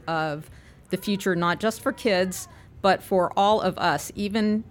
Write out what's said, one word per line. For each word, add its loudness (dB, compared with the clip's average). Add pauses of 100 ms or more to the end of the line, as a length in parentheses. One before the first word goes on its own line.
of -4 (400)
the -4
future, -2
not 0
just -2
for -2
kids, 0 (340)
but 4
for 0
all 4
of -2
us, 0
even 0